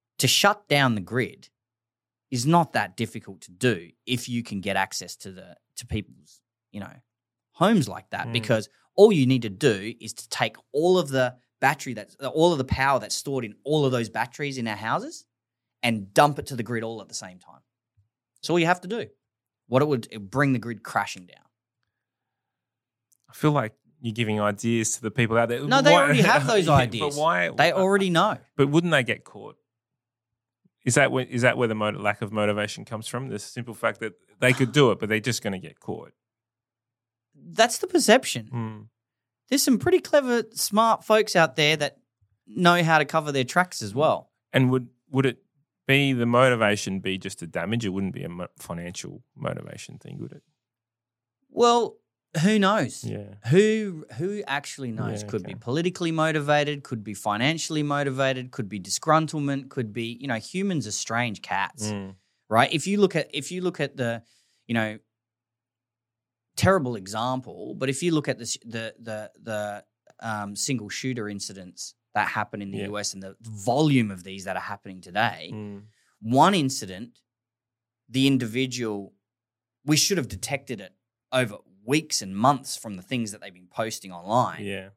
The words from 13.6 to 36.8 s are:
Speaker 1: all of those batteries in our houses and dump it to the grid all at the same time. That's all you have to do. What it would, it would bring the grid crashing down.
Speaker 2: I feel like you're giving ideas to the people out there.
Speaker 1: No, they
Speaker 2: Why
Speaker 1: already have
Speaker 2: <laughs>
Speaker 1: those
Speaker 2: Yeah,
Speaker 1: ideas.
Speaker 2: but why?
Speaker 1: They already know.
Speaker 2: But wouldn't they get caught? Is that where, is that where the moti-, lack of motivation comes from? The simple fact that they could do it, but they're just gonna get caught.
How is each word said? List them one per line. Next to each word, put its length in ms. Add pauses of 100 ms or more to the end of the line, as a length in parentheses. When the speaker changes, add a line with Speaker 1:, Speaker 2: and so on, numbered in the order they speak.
Speaker 1:
all 200
of 80
those 160
batteries 500
in 100
our 80
houses 480 (580)
and 320
dump 240
it 80
to 100
the 60
grid 200
all 180
at 80
the 60
same 240
time. 220 (760)
That's 140
all 80
you 80
have 140
to 80
do. 180 (640)
What 140
it 60
would, 220
it 80
would 120
bring 220
the 60
grid 240
crashing 440
down. 180 (1800)
Speaker 2:
I 60
feel 180
like 220 (260)
you're 140
giving 260
ideas 560
to 60
the 80
people 260
out 120
there. 160
Speaker 1:
No, 180
they 100
Speaker 2:
Why 100
Speaker 1:
already 200
have 240
Speaker 2:
<laughs> 20
Speaker 1:
those 180
Speaker 2:
Yeah, 80
Speaker 1:
ideas. 420
Speaker 2:
but 40
why? 300
Speaker 1:
They 220
already 380
know. 280 (180)
Speaker 2:
But 120
wouldn't 240
they 100
get 220
caught? 320 (1300)
Is 100
that 180
where, 140
is 160
that 160
where 100
the 60
moti-, 240
lack 240
of 100
motivation 520
comes 240
from? 200
The 100
simple 360
fact 260
that 140 (260)
they 120
could 200
do 200
it, 80
but 80
they're 120
just 220
gonna 160
get 220
caught. 320 (1200)